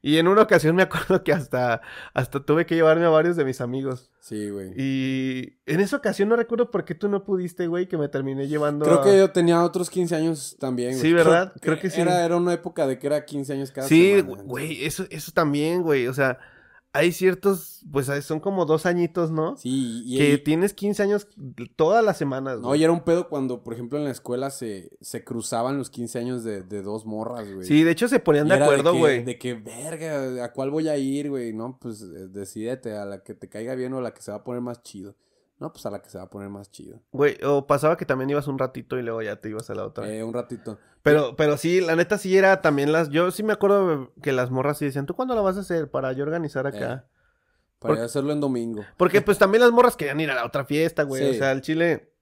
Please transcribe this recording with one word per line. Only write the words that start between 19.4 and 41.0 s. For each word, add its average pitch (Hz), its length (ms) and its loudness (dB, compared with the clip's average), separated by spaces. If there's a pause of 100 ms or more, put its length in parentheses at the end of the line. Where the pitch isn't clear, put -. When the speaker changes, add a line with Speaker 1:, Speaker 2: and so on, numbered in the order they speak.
Speaker 2:
Sí, 123 500 -4
y 127 120 -4
Speaker 1:
Que 143 160 6
Speaker 2:
y 147 60 4
Speaker 1:
tienes 165 340 0
quince 202 280 -2
años 202 240 0 (520)
todas 196 260 4
las 185 140 2
semanas, 135 420 -4
Speaker 2:
No, 120 80 -8
Speaker 1:
güey. 143 140 2
Speaker 2:
y - 20 4
era 165 80 6
un 170 140 0
pedo 170 240 2
cuando, 131 340 -4
por 117 100 -10
ejemplo, 120 240 -8
en 147 60 -4
la 143 80 -4
escuela 127 380 -6
se, 104 400 -10 (100)
se - 240 -12
cruzaban 120 540 -4
los 127 120 -8
quince 120 300 -8
años 120 240 -6
de, 104 200 -8
de 101 180 -10
dos 107 240 -8
morras, 110 440 -8
güey. 95 160 -12
Speaker 1:
Sí, 147 180 6
de 165 80 4
hecho 226 180 0
se 254 100 2
ponían 151 280 2
Speaker 2:
Y - 20 0
Speaker 1:
de 190 80 6
Speaker 2:
era 143 80 4
de 147 80 6
Speaker 1:
acuerdo, 143 180 4
Speaker 2:
que, - 80 2
Speaker 1:
güey. 135 240 2
Speaker 2:
de 123 160 -8
que, 123 140 -6
"Verga, 131 880 -8
¿a 120 80 -8
cuál 135 180 -6
voy 156 200 -2
a 147 80 -2
ir, 139 320 -4
güey?". 120 240 -6
No, 123 260 -10
pues, 110 220 -12
eh, 92 260 -16
decídete 107 720 -10
a 101 80 -10
la 98 180 -14
que 104 120 -16
te 95 120 -18
caiga 113 280 -10
bien 127 180 -6
o 131 80 -6
la 117 120 -8
que - 80 -20
se 120 100 -14
va 113 80 -10
a - 40 -20
poner 123 180 -8
más 120 220 -10
chido. 101 320 -18 (460)
No, 156 100 -12
pues - 140 -18
a 104 60 -6
la 101 100 -12
que - 80 -20
se - 80 -18
va 92 80 -14
a - 40 -20
poner 101 200 -14
más 101 220 -16
chido. - 280 -20 (140)
Speaker 1:
Güey, 139 320 2
o 139 220 0
pasaba 147 280 2
que 165 100 -8
también 131 260 -2
ibas 143 160 -2
un 135 120 -6
ratito 127 380 -6
y 123 60 -4
luego 113 180 -6
ya 104 160 -6
te - 120 -14
ibas 107 200 -10
a 104 60 -8
la 101 100 -8
otra. 107 260 -10
Speaker 2:
Eh, 110 120 -8
un 113 100 -8
ratito. 117 440 -10 (260)